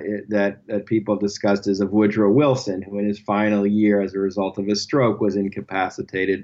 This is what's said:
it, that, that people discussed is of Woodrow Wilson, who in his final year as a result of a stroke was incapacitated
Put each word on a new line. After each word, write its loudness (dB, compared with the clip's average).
it, -6
that, -2
that -4
people 0
discussed -2
is 0
of -2
Woodrow 4
Wilson, 2
who -8
in -2
his -2
final 0
year 4
as -4
a -4
result -2
of -4
a 0
stroke 0
was 0
incapacitated -4